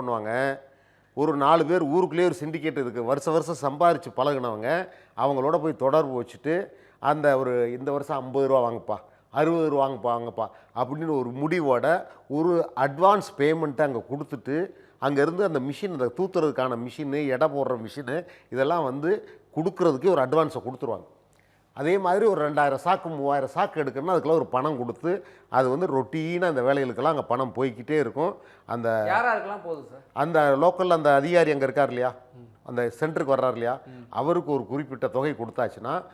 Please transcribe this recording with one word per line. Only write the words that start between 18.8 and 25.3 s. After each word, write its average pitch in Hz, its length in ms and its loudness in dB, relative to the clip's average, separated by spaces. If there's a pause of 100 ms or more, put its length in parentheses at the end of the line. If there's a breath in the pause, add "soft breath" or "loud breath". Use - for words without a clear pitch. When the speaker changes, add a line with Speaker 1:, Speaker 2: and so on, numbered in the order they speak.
Speaker 1:
வந்து 147 560 -4 (160)
கொடுக்கறதுக்கே 165 540 2
ஒரு 160 120 4
அட்வான்ஸை 139 460 0
கொடுத்துருவாங்க. 120 380 -8 (680)
அதே 160 240 0
மாதிரி 190 280 2
ஒரு 156 260 2
ரெண்டாயிரம் 143 320 2
சாக்கு, 185 200 0
மூவாயிரம் 139 520 -2
சாக்கு 190 220 -2
எடுக்கணும்னா 139 360 -2
அதுக்கெல்லாம் 156 180 2
ஒரு 160 140 4
பணம் 139 320 -2
கொடுத்து, 165 480 -4 (240 soft breath)